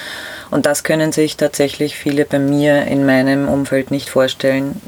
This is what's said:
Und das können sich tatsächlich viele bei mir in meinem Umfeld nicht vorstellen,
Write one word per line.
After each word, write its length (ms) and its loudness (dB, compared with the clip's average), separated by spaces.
Und 140 0
das 180 0
können 280 0
sich 260 0
tatsächlich 580 -2
viele 300 0
bei 140 -2
mir 460 2
in 200 0
meinem 420 2
Umfeld 440 0
nicht 180 -4
vorstellen, 800 0